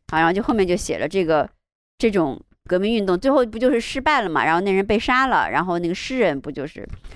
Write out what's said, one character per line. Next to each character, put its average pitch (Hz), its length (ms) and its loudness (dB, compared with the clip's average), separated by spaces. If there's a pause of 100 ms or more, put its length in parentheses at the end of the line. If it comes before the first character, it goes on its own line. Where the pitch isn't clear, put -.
好， 156 80 -2
然 165 80 4
后 170 60 4
就 196 100 -2
后 302 120 0
面 196 120 2
就 175 80 2
写 165 240 -2
了 110 80 -4
这 180 200 0
个， 156 240 2 (480)
这 226 120 2
种 160 320 0 (240)
革 180 140 0
命 208 140 0
运 208 120 0
动， 180 140 2
最 269 100 0
后 269 160 4
不 220 140 -8
就 254 100 2
是 233 120 2
失 - 180 -8
败 277 220 2
了 185 80 -2
嘛？ 135 160 0
然 156 80 2
后 175 80 2
那 202 100 0
人 196 140 2
被 208 120 2
杀 254 300 0
了， 147 220 2
然 147 160 0
后 175 140 -2
那 175 60 -4
个 170 80 -2
诗 262 240 -8
人 165 220 2
不 143 100 -12
就 139 160 -8
是， 104 220 -14 (280)